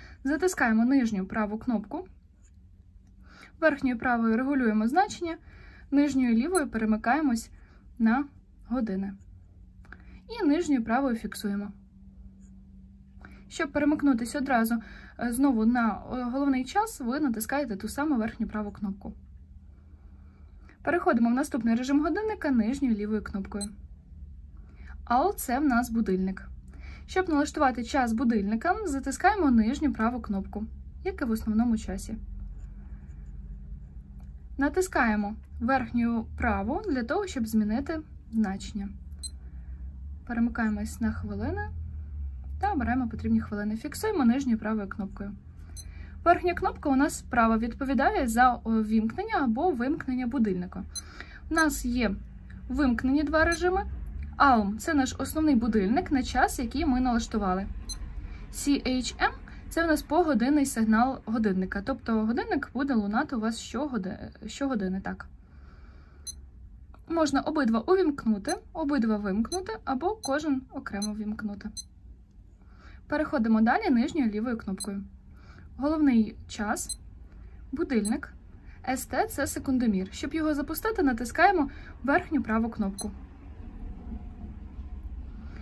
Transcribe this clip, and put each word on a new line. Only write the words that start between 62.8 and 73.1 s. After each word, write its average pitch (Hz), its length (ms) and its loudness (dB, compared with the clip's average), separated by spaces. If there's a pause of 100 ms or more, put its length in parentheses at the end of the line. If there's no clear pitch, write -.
лунати 220 420 2
у 226 40 -2
вас 226 200 -2
щогоди-, 240 720 -6 (160)
щогодини, 202 540 -2
так. 185 260 -8 (1800)
Можна 311 320 4
обидва 262 380 2
увімкнути, 285 760 2 (180)
обидва 277 440 2
вимкнути 233 560 -2 (120)
або 311 380 -2
кожен 277 380 0 (100)
окремо 208 440 -4
вімкнути. 214 540 -8 (1400)
Переходимо 254 540 2